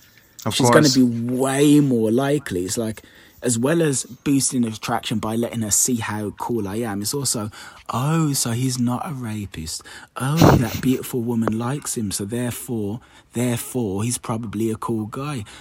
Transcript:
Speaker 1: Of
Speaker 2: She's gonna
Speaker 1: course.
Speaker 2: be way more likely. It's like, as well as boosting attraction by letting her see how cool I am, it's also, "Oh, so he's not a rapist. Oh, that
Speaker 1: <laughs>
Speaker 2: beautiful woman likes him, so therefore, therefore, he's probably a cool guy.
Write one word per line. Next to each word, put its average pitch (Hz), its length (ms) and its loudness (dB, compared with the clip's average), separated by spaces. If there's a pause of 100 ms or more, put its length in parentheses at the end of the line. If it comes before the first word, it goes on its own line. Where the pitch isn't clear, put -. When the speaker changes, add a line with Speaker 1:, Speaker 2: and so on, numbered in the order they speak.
(440)
Speaker 1:
Of 110 100 -2
Speaker 2:
She's 120 160 6
gonna 120 120 10
Speaker 1:
course. 135 120 4
Speaker 2:
be 131 80 6
way 131 760 4
more 117 320 4
likely. 139 520 0
It's 92 140 -4
like, 110 240 -4 (400)
as 120 160 0
well 160 240 2
as 143 220 0
boosting 131 600 0
attraction 113 540 -4
by 110 180 -2
letting 117 260 -2
her 104 80 -2
see 123 260 2
how 107 340 -6
cool 110 360 -4
I 98 100 -6
am, 104 260 -4
it's 104 120 -4
also, 104 360 -4 (400)
"Oh, 147 420 0
so 127 200 -2
he's 123 260 -2
not 123 300 0
a 160 40 -6
rapist. 107 680 -8 (340)
Oh, 143 400 6
that 113 240 0
Speaker 1:
<laughs> 127 80 0
Speaker 2:
beautiful 127 320 -2
woman 113 380 0
likes 127 380 -4
him, 104 140 -4
so 101 140 -4
therefore, 117 760 -6 (340)
therefore, 117 680 -2
he's 120 140 -2
probably 113 520 -4
a 107 60 -2
cool 107 300 -4
guy. 135 380 -8 (160)